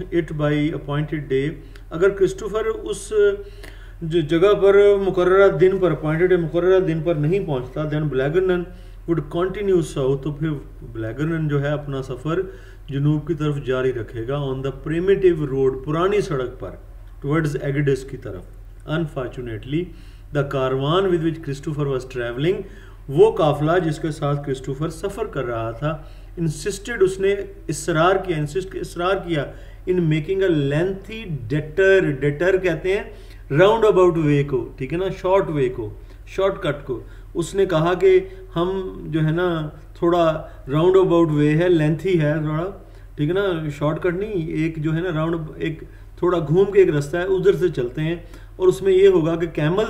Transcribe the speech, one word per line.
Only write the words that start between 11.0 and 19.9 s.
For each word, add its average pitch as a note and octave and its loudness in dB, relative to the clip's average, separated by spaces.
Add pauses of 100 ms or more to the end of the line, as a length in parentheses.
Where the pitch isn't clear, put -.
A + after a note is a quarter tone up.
जो C#3+ 0
है C#3+ -2
अपना C#3+ -6
सफ़र D3+ -4 (480)
जनूब D3 0
की E3+ -2
तरफ D3 -4
जारी B2+ 0
रखेगा। A#2 -6
On C3 -4
the C3 -4 (140)
primitive F3 2
road, C3+ 0
पुरानी F3+ 0
सड़क B2+ -6
पर, - -12 (460)
towards D3 0 (140)
Agadez C#3 0
की B2+ -12
तरफ। - -14 (100)
Unfortunately, B2+ -6 (500)